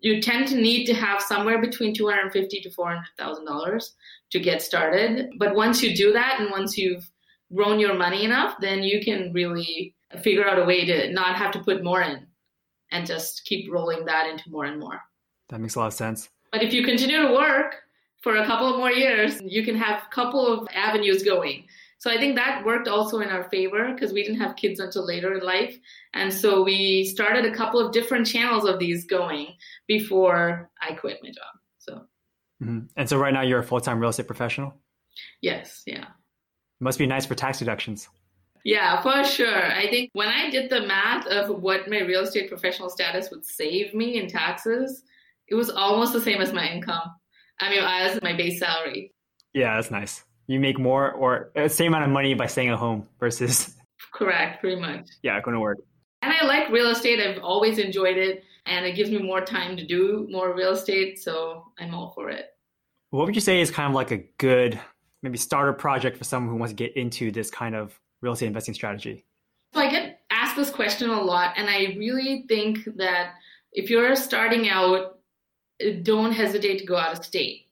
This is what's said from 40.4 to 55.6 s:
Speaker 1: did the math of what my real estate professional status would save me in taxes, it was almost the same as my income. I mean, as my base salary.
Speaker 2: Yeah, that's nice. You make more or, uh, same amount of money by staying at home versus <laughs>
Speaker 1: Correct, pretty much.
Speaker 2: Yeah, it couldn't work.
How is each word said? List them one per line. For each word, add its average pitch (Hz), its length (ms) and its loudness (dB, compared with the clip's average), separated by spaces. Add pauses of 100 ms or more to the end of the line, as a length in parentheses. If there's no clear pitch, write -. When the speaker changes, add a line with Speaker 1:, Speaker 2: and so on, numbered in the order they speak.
Speaker 1:
did 254 200 -2
the 247 120 2
math 202 460 0
of 202 340 0
what 190 280 0
my 208 120 0
real 185 200 2
estate 202 280 -2
professional 180 400 -4
status 180 420 -4
would - 140 -16
save 185 480 -4
me 233 260 -2
in 185 80 -4
taxes, 175 760 -2 (440)
it 202 80 -2
was 233 140 2
almost 208 440 2
the 233 80 2
same 202 200 0
as 190 100 0
my 170 180 -2
income. 170 460 -6 (440)
I 196 100 -2
mean, 202 140 2
as 185 380 0
my 175 120 -2
base 175 260 -2
salary. 160 540 -4 (400)
Speaker 2:
Yeah, 120 220 2
that's 110 160 -2
nice. 104 320 -8 (240)
You 131 120 0
make 135 200 2
more 131 320 4
or, 127 440 0
uh, 151 120 2
same 165 260 2
amount 151 120 2
of 139 40 2
money 139 240 4
by 117 140 0
staying 127 220 0
at 117 80 2
home 113 300 -2 (120)
versus 120 560 0 (200)
<laughs> - 180 -20
Speaker 1:
Correct, 170 480 0
pretty 185 200 -2
much. 151 260 -10 (140)
Speaker 2:
Yeah, 113 160 0
it - 60 -4
couldn't 120 160 -2
work. 104 180 -2 (440)